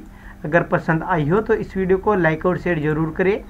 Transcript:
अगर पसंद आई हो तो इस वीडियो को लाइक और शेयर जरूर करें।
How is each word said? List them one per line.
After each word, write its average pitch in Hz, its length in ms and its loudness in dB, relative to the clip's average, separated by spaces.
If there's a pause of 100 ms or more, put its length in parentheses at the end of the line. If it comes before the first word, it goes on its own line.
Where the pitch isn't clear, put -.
(440)
अगर 160 200 2
पसंद 165 400 0
आई 160 240 0
हो 196 120 2
तो 220 140 0
इस 208 220 -4
वीडियो 190 220 2
को 208 160 0
लाइक 160 320 0
और 180 120 2
शेयर 175 220 -2
जरूर 156 360 0
करें। 196 340 0